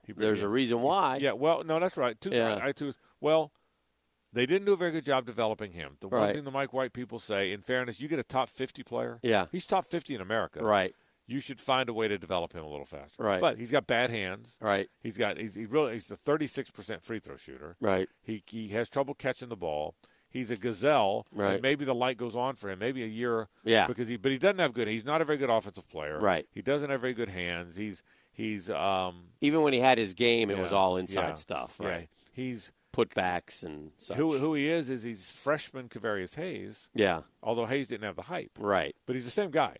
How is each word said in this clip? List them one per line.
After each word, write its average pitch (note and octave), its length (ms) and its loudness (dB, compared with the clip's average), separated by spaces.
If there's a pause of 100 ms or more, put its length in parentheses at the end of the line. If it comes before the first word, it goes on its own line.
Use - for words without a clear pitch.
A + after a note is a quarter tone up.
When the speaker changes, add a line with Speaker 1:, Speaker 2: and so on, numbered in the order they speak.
Speaker 1:
He A2 60 -14
barely G#2 160 0
Speaker 2:
there's G#2+ 120 4
a - 80 -4
Speaker 1:
plays. G2+ 40 0
Speaker 2:
reason A#2+ 300 2
why. D3+ 360 4
Speaker 1:
Yeah. C#3 140 2
Well, D3 320 2
no, D#3+ 160 0
that's F3+ 160 0
right. B2 240 0
Two, G3 120 -6
Speaker 2:
Yeah. A2+ 240 4
Speaker 1:
I, A2 120 -2
I, C#3 60 2
two, C#3+ 200 -6 (280)
well, D3+ 320 4 (800)
they A#2+ 120 2
didn't F#3+ 200 2
do G3+ 80 6
a F#3+ 40 6
very E3+ 140 0
good D#3 140 -4
job C3 200 2
developing A2 460 -2
him. D2+ 300 -12
The F#2+ 80 -12
one A#2+ 120 4
Speaker 2:
Right. G2+ 140 4
Speaker 1:
thing D3 80 -6
the C#3 80 -10
Mike C3+ 220 -4
White C3 200 -2
people B2 260 -10
say, G2 320 -2
in G2+ 100 -6
fairness, B2 400 -2
you C#3+ 60 -6
get D3+ 120 -2
a A#2+ 40 -4
top C3 260 -2
fifty - 340 -8
player. A#2+ 400 -6
Speaker 2:
Yeah. G#2+ 280 4
Speaker 1:
He's F3+ 140 -6
top F#3+ 200 2
fifty E3 280 -6
in A#2 80 -6
America. F#2+ 420 -2
Speaker 2:
Right. G2+ 300 4 (340)
Speaker 1:
You B2 120 -6
should C3+ 200 -10
find C3 300 2
a A#2+ 40 -6
way A2 140 0
to G2+ 120 0
develop F2 340 -2
him E2+ 100 -10
a D#2 60 -12
little D2 160 -10
faster. - 380 -10
Speaker 2:
Right. G2 180 4
Speaker 1:
But C3 160 4
he's A#2 140 -10
got C#3 160 2
bad B2 240 2
hands. G#2 500 -6
Speaker 2:
Right. G2+ 280 2 (120)
Speaker 1:
He's G#2 160 -8
got. G#2 200 0
He's, G2+ 180 -8
he A2 100 -8
really. B2+ 280 0
He's A2+ 180 -10
a G2+ 60 -10
thirty-six C#3+ 520 -2
percent G2 340 -10
free A2+ 160 -6
throw C#2+ 180 -14
shooter. C#2 420 -16
Speaker 2:
Right. F#2+ 300 2 (120)
Speaker 1:
He, A2 240 -8
he A2 240 -10
has A2 200 -2
trouble C#3 240 -2
catching B2+ 360 -6
the A#2 60 -8
ball. D#2 400 -4 (340)
He's B2+ 220 -6
a A#2 60 -2
gazelle. A2 760 2
Speaker 2:
Right. G2+ 220 2
Speaker 1:
And G2 80 0
maybe C#3 240 0
the C3 100 0
light B2 220 0
goes A2+ 180 -6
on B2+ 200 -2
for G#2 140 -8
him. F#2 100 -6
Maybe B2+ 240 -2
a A2 40 -4
year. A2+ 400 -2 (160)
Speaker 2:
Yeah. A2 240 6
Speaker 1:
Because A#2 220 -4
he, A#2+ 80 -4
but B2+ 160 0
he C3+ 40 -2
doesn't F#3 220 4
have D3+ 140 2
good. A2 160 -2
He's A2 160 -4
not D3+ 160 2
a D#3+ 40 0
very D3 120 2
good C3+ 120 0
offensive G#2 380 0
player. D2+ 320 -6
Speaker 2:
Right. F2+ 320 4
Speaker 1:
He G#2 100 -10
doesn't C#3+ 280 0
have C3+ 100 -2
very B2+ 140 -2
good A2+ 160 -4
hands. F2 480 -6
He's, G#2 260 -8 (300)
he's, G#2+ 360 -6
um, F#2 580 0 (120)
Speaker 2:
Even D3+ 220 4
when D3 100 6
he B2+ 80 4
had C3 180 8
his G#2 160 0
game, A#2 380 4
it G2+ 60 0
was F2+ 140 -2
Speaker 1:
yeah, G2 60 4
Speaker 2:
all F#2 200 6
inside F#2 320 -2
Speaker 1:
yeah, E2 60 -6
Speaker 2:
stuff. - 460 -8
Speaker 1:
yeah. - 60 -4
Speaker 2:
Right. E2+ 220 -6 (240)
Speaker 1:
He's B2+ 400 -10 (180)
Speaker 2:
Putbacks F2+ 720 0
and D2+ 340 -10
such. - 200 -8
Speaker 1:
who, D3+ 200 2
who D3+ 180 0
he C#3+ 120 0
is, D#3+ 220 0
is B2+ 140 -4
he's A2 280 -10
freshman C#3 560 -2
Kavarius G#2 480 -4
Hayes. A2 580 -10
Speaker 2:
Yeah. F#2 280 4 (200)
Speaker 1:
Although A#2 240 0
Hayes C3 220 -2
didn't G#2+ 160 -8
have F#2+ 140 -6
the F#2 60 -10
hype. - 360 -10
Speaker 2:
Right. F#2 340 2 (120)
Speaker 1:
But B2+ 100 -2
he's B2+ 100 -4
the A#2+ 60 -6
same G3+ 200 -2
guy. C#3+ 280 2